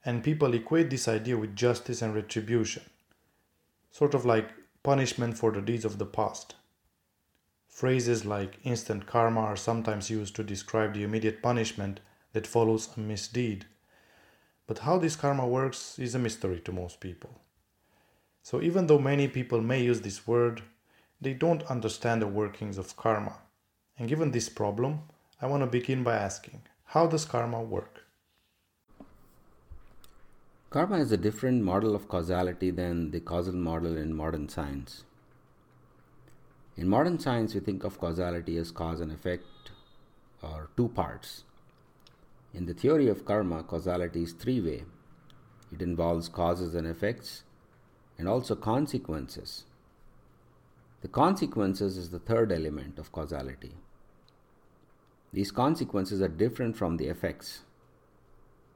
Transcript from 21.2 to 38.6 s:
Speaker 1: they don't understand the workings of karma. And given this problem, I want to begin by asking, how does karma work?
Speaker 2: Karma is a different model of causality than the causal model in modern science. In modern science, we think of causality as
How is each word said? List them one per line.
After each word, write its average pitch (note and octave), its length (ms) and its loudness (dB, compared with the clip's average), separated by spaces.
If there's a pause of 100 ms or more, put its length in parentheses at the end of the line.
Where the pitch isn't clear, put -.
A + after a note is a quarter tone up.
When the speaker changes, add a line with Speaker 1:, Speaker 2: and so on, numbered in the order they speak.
Speaker 1:
they C3+ 140 -2
don't D#3+ 360 2
understand A2+ 500 0
the G#2+ 60 2
workings G2+ 500 -2
of F#2+ 200 -10
karma. G#2+ 400 0 (600)
And A#2 120 -4
given D3+ 240 2
this A#2 160 0
problem, A#2+ 540 0 (380)
I C3 60 -2
want C#3 160 2
to B2+ 60 2
begin B2 340 0
by A#2 140 4
asking, - 460 -4 (240)
how E3 200 4
does D#3 180 0
karma A#2 380 -2
work? - 440 -6 (2750)
Speaker 2:
Karma F#3 280 2
is B2+ 140 4
a G#2+ 40 6
different G#2+ 460 2
model G2+ 320 4
of G2+ 140 -4
causality F2+ 640 0
than E2+ 400 -2
the E2 80 -4
causal F2 340 -2
model E2 420 -2
in D#2 200 -4
modern D#2 320 -4
science. C#2+ 560 -8 (1700)
In F2 120 0
modern D#3+ 320 4
science, A#2 340 0
we G2 60 0
think F#2+ 240 -4
of - 160 -8
causality E2+ 560 -2
as E2 160 -4